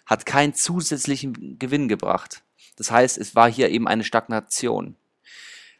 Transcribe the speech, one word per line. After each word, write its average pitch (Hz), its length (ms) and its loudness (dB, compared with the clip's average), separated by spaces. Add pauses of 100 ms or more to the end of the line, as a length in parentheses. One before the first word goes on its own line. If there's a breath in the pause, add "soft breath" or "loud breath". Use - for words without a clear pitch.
hat - 180 0
keinen 143 300 2
zusätzlichen 139 1040 -4
Gewinn 135 300 -2
gebracht. 95 560 -2 (320 loud breath)
Das 110 160 -8
heißt, 123 260 4
es - 160 -10
war 117 160 6
hier 117 200 2
eben 113 180 0
eine 110 160 0
Stagnation. 113 920 -4 (840 loud breath)